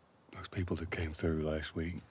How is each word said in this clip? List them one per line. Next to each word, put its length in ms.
those 120
people 280
that 160
came 220
through 300
last 320
week. 200